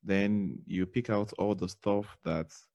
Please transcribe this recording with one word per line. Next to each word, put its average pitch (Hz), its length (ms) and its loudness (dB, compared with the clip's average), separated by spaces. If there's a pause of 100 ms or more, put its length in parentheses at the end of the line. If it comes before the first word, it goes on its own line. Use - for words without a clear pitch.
then 98 640 2
you 92 180 0
pick 120 260 -2
out 104 280 0
all 104 160 2
the 92 140 -4
stuff 101 560 -2
that 82 280 -2 (220)